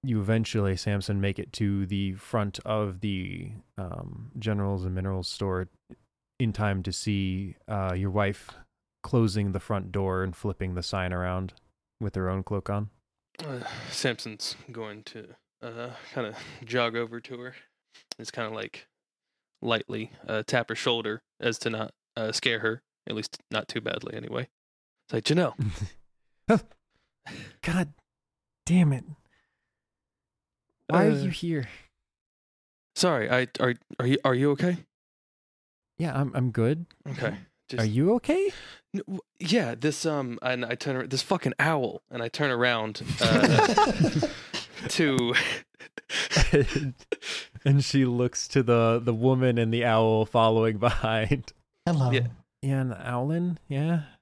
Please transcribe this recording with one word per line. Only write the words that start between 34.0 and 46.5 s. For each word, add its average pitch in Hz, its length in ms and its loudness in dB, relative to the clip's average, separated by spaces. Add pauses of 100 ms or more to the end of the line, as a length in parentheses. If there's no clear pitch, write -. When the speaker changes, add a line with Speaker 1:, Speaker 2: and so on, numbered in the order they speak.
Speaker 2:
you, 135 180 4
are 135 100 6
you 139 180 4
okay? 175 260 2 (1200)
Speaker 1:
Yeah, 147 200 -2
I'm, 139 160 0
I'm 127 160 2
good. 131 360 2 (220)
Speaker 2:
Okay. 127 200 -4
Speaker 1:
Are 104 80 -4 (320)
Speaker 2:
Just 113 220 0
Speaker 1:
you 143 240 4
okay? 359 360 2 (440)
Speaker 2:
N-, 202 120 -2
w-, 185 140 -8 (200)
yeah, 160 340 0
this, 139 320 -2
um, 135 360 -2
and 123 220 0
I 117 100 -4
turn 131 220 -4
ar-, 131 100 -4
this 135 160 -2
fucking - 360 0
owl, 143 520 0
and 120 120 -6
I 117 60 -4
turn 143 220 0
around, 117 520 0 (180)
uh, 311 1080 4 (280)
Speaker 1:
<laughs> - 320 -10
Speaker 2:
to 131 500 2
Speaker 1:
<laughs> - 1600 0 (720)